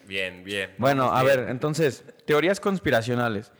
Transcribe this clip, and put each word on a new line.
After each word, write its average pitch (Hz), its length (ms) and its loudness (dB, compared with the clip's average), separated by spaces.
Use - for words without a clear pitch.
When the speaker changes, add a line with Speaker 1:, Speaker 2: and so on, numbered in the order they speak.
Speaker 1:
Bien, 92 400 -6
bien. 98 320 -6
Speaker 2:
Bueno, 131 300 2
Speaker 1:
Vamos 113 120 2
Speaker 2:
a 131 60 4
Speaker 1:
bien. 139 160 4
Speaker 2:
ver, 120 80 -4
entonces, 147 560 -2
teorías 160 340 2
conspiracionales. 120 1000 -2